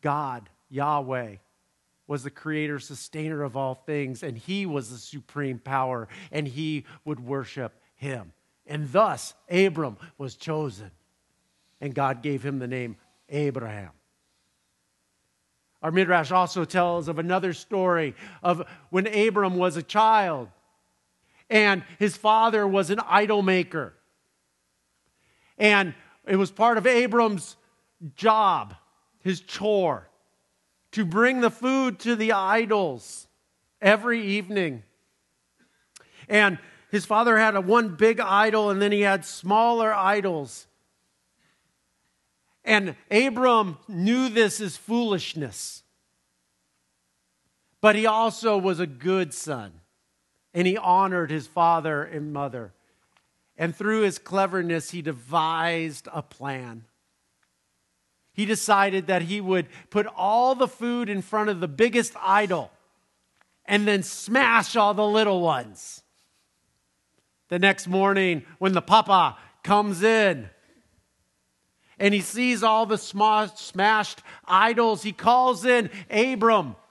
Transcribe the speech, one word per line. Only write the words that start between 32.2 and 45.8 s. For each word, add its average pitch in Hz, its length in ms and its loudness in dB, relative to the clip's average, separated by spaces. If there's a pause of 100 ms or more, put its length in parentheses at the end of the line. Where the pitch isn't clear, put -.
idols 196 920 -2 (560)
every 220 400 2
evening. 190 600 -4 (1400)
And 208 300 4 (320)
his 202 140 -2
father 226 320 2
had 214 200 2
a 196 40 0
one 202 360 2
big 226 240 4
idol, 208 500 2
and 196 100 0
then 202 120 2
he 208 80 0
had 196 240 2
smaller 220 680 0
idols. 190 720 -2 (2000)
And 202 300 2 (160)
Abram 226 640 2 (120)
knew 226 400 0
this 220 320 0
as 190 160 -6
foolishness. 196 1080 -6 (2000)